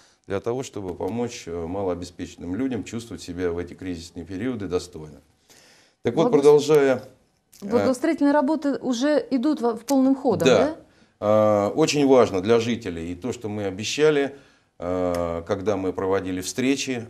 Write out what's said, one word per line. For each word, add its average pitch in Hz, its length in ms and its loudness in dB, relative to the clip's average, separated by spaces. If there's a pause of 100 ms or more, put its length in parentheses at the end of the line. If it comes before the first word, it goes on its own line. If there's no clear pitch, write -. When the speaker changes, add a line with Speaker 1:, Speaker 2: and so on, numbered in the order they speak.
(280)
Speaker 1:
для 98 120 -4
того, 120 220 -4
чтобы 98 320 -10
помочь, 113 540 -6
э, 85 180 -8
малообеспеченным 87 880 -8
людям 123 280 -4
чувствовать 110 400 -12
себя 90 280 -4
в 85 60 -6
эти 87 160 -8
кризисные 85 520 -12
периоды 101 420 -8
достойно. 78 540 -8 (800)
Так 117 120 -2
вот, 156 80 2
Speaker 2:
Благо- - 140 2
Speaker 1:
продолжая, 139 640 6 (580)
э, 196 60 -14
Speaker 2:
Благоустроительные 262 640 2
работы 285 420 0
уже 269 560 0
идут 277 300 0
во, 233 140 0
в 220 100 -14
полным 269 300 4
ходом, 233 320 2
да? 202 100 6
Speaker 1:
Да. 302 200 2 (420)
А, 107 500 4
очень 143 360 2
важно 110 360 6
для 113 180 4
жителей 95 520 -4
и 87 40 -8
то, 117 160 -8
что - 180 -8
мы 104 160 -6
обещали, 139 720 0 (420)
а, 87 680 -2
когда 98 340 -2
мы 92 160 -4
проводили 95 480 -2
встречи, 127 680 -4